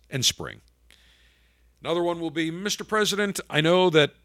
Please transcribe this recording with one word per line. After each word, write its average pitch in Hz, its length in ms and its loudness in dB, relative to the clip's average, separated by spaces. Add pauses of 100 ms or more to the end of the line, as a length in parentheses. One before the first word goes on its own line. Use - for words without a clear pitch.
and 131 140 -4
spring. 55 380 -4 (1200)
Another 170 200 -2
one 170 180 -2
will 165 120 -6
be, 160 180 -4
"Mister 196 340 -6
President, 202 560 -2 (100)
I 147 120 0
know 180 280 4
that 156 360 4